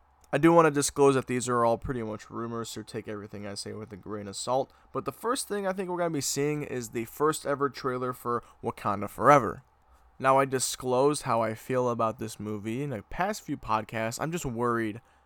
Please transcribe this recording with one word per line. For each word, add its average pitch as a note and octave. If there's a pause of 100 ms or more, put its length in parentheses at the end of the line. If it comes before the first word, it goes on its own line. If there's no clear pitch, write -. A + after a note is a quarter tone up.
(320)
I C#3+
do D#3+
wanna E3
disclose C#3
that C3
these B2
are A#2+
all A#2
pretty B2
much G#2+
rumors, A#2
so A2+
take G#2+
everything G#2
I G2+
say G#2
with G#2+
a G#2
grain G2+
of G2
salt. B2+ (200)
But C3
the -
first A#3+
thing G3+
I F#3+
think F#3
we're F3+
gonna F3
be C#3+
seeing D3
is B2
the A#2
first D3+
ever C#3
trailer B2+
for A#2+ (220)
Wakanda G#2
Forever. A#2 (560)
Now, C3+
I C3+
disclosed C3
how A#2
I A2
feel B2
about A2+
this A2
movie G#2+
in D3
the G#2+
past G3
few D3
podcasts. A2
I'm D3+
just E3+
worried A#2 (240)